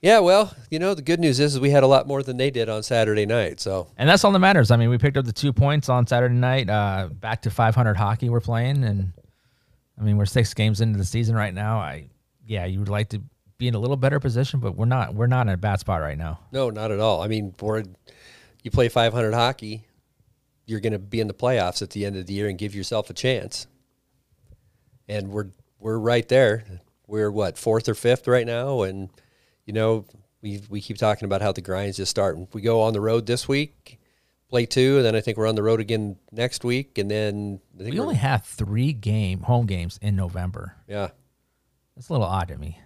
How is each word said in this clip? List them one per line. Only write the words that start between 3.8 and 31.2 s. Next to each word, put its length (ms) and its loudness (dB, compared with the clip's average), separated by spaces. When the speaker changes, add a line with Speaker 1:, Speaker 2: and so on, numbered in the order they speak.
Speaker 2:
And 120 2
that's 160 6
all 80 6
that 80 4
matters. 320 6
I 40 6
mean, 140 4
we 80 2
picked 180 2
up 80 0
the 80 -4
two 200 -2
points 360 2
on 200 2
Saturday 260 2
night, 340 2
uh, 440 0
back 300 -6
to 100 -2
five 240 2
hundred 200 2
hockey 320 0
we're 120 0
playing, 420 -2
and, 300 -2
I 60 -8
mean, 140 2
we're 100 2
six 280 2
games 260 0
into 180 0
the 60 0
season 320 0
right 180 -2
now. 240 -2
I, 300 -8
yeah, 200 -6
you 160 -4
would 80 -4
like 220 -2
to 120 -8
be 100 -2
in 80 0
a 20 -2
little 180 -2
better 220 0
position, 400 -2
but 160 -4
we're 120 0
not, 280 0
we're 140 0
not 180 2
in 80 0
a 20 -2
bad 220 0
spot 220 -2
right 180 -6
now. 220 -8
Speaker 1:
No, 200 -2
not 200 -6
at 80 -2
all. 240 2
I 60 -4
mean, 320 -4
we're, 240 -4
you 80 -10
play 160 4
five 240 2
hundred 220 0
hockey, 520 -2
you're 140 -6
gonna 180 -2
be 220 -6
in 80 0
the 60 -8
playoffs 460 0
at 100 -10
the 140 -6
end 120 -6
of 100 -10
the 60 -8
year 160 -4
and 100 -6
give 160 -8
yourself 340 -4
a 60 -14
chance. 540 -4
And 220 -6
we're, 180 -6
we're 200 -4
right 300 2
there. 360 4
We're, 240 -2
what, 280 -2
fourth 300 0
or 60 0
fifth 320 0
right 200 2
now? 360 -4
And, 280 -6
you 60 -12
know, 340 0
we, 280 -10
we 120 -8
keep 180 -10
talking 280 0